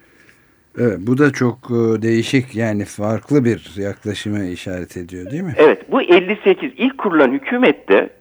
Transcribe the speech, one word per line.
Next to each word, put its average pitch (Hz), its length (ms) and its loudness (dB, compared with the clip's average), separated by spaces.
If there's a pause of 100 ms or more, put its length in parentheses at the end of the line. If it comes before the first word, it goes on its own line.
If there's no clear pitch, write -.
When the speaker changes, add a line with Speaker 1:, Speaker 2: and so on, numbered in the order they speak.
(800)
Speaker 1:
Evet, 113 220 0
bu 123 180 0
da 143 140 4
çok, 123 260 -2 (120)
e, 113 320 0
değişik, 113 540 0
yani 107 280 -2
farklı 110 600 -2
bir 113 320 -2
yaklaşıma 101 640 -6
işaret 90 580 -8
ediyor, 90 340 -12
değil 160 120 -8
mi? 170 140 -8
Speaker 2:
Evet, 131 360 4
bu 262 100 2
elli 185 420 2
sekiz 170 320 0
ilk 254 220 -2
kurulan 151 340 2
hükümette, 143 800 0 (100)